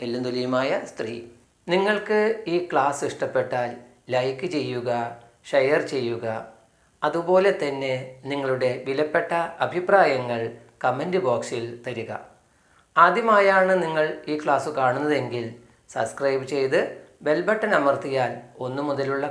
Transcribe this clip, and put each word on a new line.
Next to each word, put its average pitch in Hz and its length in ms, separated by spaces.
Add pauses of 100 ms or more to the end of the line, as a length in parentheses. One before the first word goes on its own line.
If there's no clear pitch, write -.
എല്ലും 120 220
തൊലിയുമായ 127 440 (200)
സ്ത്രീ. 113 240 (580)
നിങ്ങൾക്ക് 208 460 (340)
ഈ 175 40 (140)
ക്ലാസ് 143 400
ഇഷ്ടപ്പെട്ടാൽ 127 600 (440)
ലൈക്ക് 135 320 (100)
ചെയ്യുക, 123 340 (600)
ഷെയർ 143 300 (140)
ചെയ്യുക. 117 320 (760)
അതുപോലെ 170 500 (100)
തന്നെ 135 320 (380)
നിങ്ങളുടെ 131 380 (180)
വിലപ്പെട്ട 151 440 (340)
അഭിപ്രായങ്ങൾ 139 760 (420)
കമന്റ് 151 420
ബോക്സിൽ 117 400 (200)
തരിക. 113 260 (840)
ആദ്യമായാണ് 190 760 (120)
നിങ്ങൾ 160 220 (260)
ഈ 151 120
ക്ലാസ് 143 260 (100)
കാണുന്നതെങ്കിൽ 127 680 (480)
സബ്സ്ക്രൈബ് 135 600
ചെയ്ത് 135 260 (460)
ബെൽ 156 200
ബട്ടൺ 214 300
അമർത്തിയാൽ 135 560 (320)
ഒന്നു 135 240
മുതലുള്ള 139 420